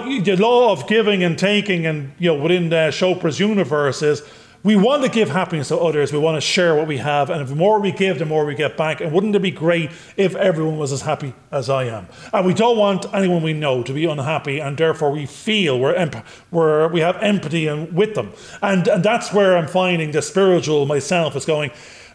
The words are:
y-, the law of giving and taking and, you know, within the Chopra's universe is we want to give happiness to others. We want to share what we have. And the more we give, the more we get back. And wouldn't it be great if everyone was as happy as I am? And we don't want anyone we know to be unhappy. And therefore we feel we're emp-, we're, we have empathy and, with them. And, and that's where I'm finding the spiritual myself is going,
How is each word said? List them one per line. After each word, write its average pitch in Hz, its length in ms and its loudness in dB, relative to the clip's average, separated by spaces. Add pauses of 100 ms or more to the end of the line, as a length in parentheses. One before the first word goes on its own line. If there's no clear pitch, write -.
y-, 262 140 -4
the 185 140 2
law 233 360 4
of 151 160 -4
giving 208 360 2
and 165 140 0
taking 196 480 0
and, 151 340 -6
you 175 140 2
know, 143 80 -2
within 175 280 2
the 160 220 2
Chopra's 175 480 0
universe 151 640 0
is 151 180 2 (420)
we 214 120 4
want 262 280 4
to 254 60 0
give 220 200 0
happiness 165 380 -4
to 160 100 -2
others. 151 340 0
We 147 60 -2
want 156 200 0
to 143 40 -4
share 175 320 2
what 156 140 2
we 147 100 -4
have. 143 320 -2
And 156 180 -4
the 135 80 -8
more 202 240 4
we 202 120 -2
give, 190 260 -2
the 156 80 -4
more 156 200 0
we 143 100 -4
get 143 220 -2
back. 156 220 -2
And 170 120 -6
wouldn't 202 240 2
it 190 60 0
be 185 100 -2
great 160 400 -2 (260)
if 185 180 2
everyone 160 440 0
was 139 120 -4
as 135 120 -4
happy 143 320 -6 (160)
as 131 180 -4
I 135 140 0
am? 110 240 -8 (260)
And 190 140 2
we 185 80 2
don't 233 200 2
want 202 380 2
anyone 180 300 0
we 160 100 -2
know 139 300 -2
to 131 100 -8
be 151 120 -2
unhappy. 147 540 -4
And 143 160 -8
therefore 156 360 0
we 147 160 -6
feel 175 520 -2
we're 139 140 2
emp-, 160 320 -4 (240)
we're, 156 380 2
we 170 140 0
have 175 200 0
empathy 165 460 0
and, 151 260 -6
with 214 220 0
them. 104 160 -6 (320)
And, 190 240 2
and 190 160 2
that's 220 280 0
where 196 240 4
I'm 165 120 0
finding 175 420 0
the 147 140 -2
spiritual 156 640 2
myself 147 480 -2
is 135 100 -8
going, 151 240 0 (460)